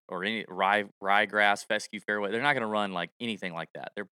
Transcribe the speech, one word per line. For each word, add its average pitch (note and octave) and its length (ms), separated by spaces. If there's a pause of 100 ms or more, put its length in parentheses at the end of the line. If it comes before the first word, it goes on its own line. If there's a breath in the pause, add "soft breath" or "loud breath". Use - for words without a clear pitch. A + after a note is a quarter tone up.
or F#2 160
any G#2+ 240
rye, G2 360 (200)
ryegrass, G2+ 600
fescue G#2+ 340
fairway. G#2 300
They're A2+ 100
not C#3+ 140
gonna A#2+ 120
run G#2 280
like F2 160 (100)
anything G2+ 320
like E2 220
that. C#2 200
They're G2+ 200